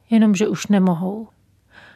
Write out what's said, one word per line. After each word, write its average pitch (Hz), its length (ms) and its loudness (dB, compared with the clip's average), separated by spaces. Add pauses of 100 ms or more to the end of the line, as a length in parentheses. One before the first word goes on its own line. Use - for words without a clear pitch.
jenomže 214 380 2
už - 180 -8
nemohou. 185 640 -2 (680)